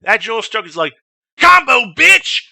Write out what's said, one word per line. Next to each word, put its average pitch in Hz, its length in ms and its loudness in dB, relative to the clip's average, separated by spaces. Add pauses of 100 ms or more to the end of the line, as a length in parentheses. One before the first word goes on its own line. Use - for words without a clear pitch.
that 208 200 -2
drill 226 160 -8
instructor's 196 400 -8
like, 156 160 -4 (440)
Combo, 269 560 2
bitch! 359 480 0 (100)